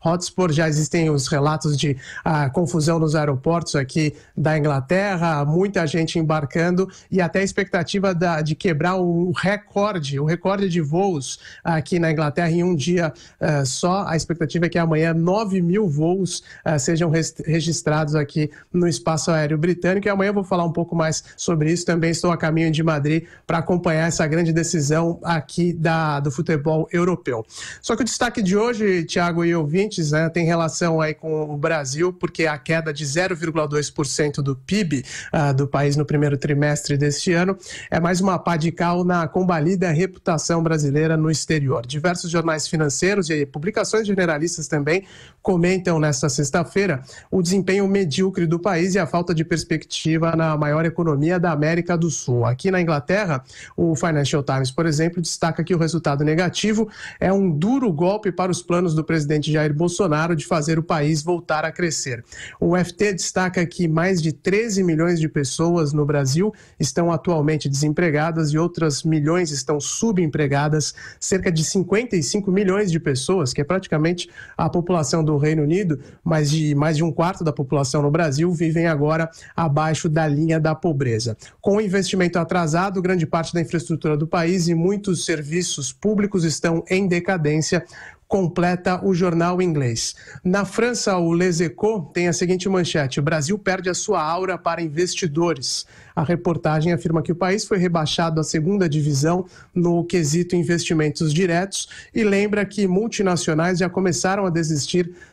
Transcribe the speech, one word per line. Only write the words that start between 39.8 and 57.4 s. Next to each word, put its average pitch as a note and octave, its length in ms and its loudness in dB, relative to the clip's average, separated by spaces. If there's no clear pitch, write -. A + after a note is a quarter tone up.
reputação E3+ 720 0
brasileira D#3+ 540 2
no D#3 120 2
exterior. D3+ 560 0
Diversos E3 460 -4
jornais D#3+ 380 0
financeiros E3 600 0
e D3+ 160 0
publicações G#3 600 -2
generalistas E3+ 600 -2
também D#3 340 0
comentam F3+ 580 2
nesta D3+ 300 0
sexta-feira D#3+ 720 0
o F#3 120 0
desempenho F#3+ 460 2
medíocre F#3+ 600 0
do E3+ 120 2
país F3+ 360 0
e G3+ 40 4
a E3+ 60 2
falta E3+ 300 0
de D#3 80 0
perspectiva D#3+ 920 -2
na D#3+ 200 2
maior D3+ 300 2
economia E3 520 2
da F3 140 2
América E3 460 0
do E3 120 2
Sul. B2 360 0
Aqui B2+ 260 0
na F3+ 100 2
Inglaterra, E3 600 0
o E3+ 200 2
Financial D3 460 0
Times, C3+ 300 -2
por E3 140 -2
exemplo, E3 360 0
destaca E3 400 -2
que F3 140 0
o - 20 0
resultado D#3 460 0
negativo F#3 640 0
é F#3 140 2
um G3 180 2